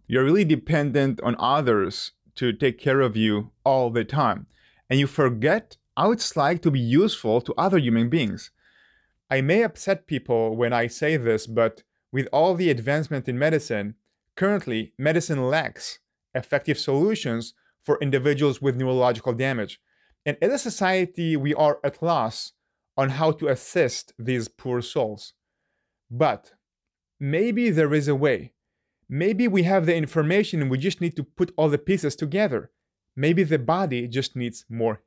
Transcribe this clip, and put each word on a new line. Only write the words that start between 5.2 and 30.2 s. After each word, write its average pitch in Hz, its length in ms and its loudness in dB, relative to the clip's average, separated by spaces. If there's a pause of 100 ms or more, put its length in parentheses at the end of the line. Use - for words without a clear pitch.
how 185 160 2
it's - 240 -4
like 160 280 0
to 160 80 4
be 135 80 2
useful 123 640 2
to - 140 -8
other 180 220 2
human 117 320 2
beings. 117 400 -2 (800)
I 131 120 0
may 170 200 2
upset 196 460 -2
people 113 480 0
when 117 180 0
I 117 140 0
say 151 300 -2
this, 117 280 0
but 113 380 0 (280)
with 131 220 -2
all 170 220 4
the 170 160 2
advancement 135 560 -2
in 123 100 -4
medicine, 127 560 -2 (420)
currently 180 640 -2
medicine 147 520 0
lacks - 500 -4 (340)
effective 143 460 -2
solutions 143 720 -2 (300)
for - 180 0
individuals 139 580 0
with 139 160 0
neurological 127 580 0
damage. 120 460 -4 (460)
And 147 160 -2
as 202 100 2
a 277 60 0
society, 185 800 -2
we 143 160 0
are 147 300 2
at - 180 -4
loss 143 520 -2 (440)
on 135 140 2
how 156 220 2
to 156 140 -4
assist - 720 -2
these 120 280 -2
poor 123 340 -6
souls. 113 520 -6 (800)
But 127 400 -2 (680)
maybe 208 520 0
there 151 220 2
is 147 140 2
a 147 80 2
way. 131 380 0 (560)
Maybe 190 380 0
we 185 160 2
have 185 220 2
the 170 100 2
information 165 640 0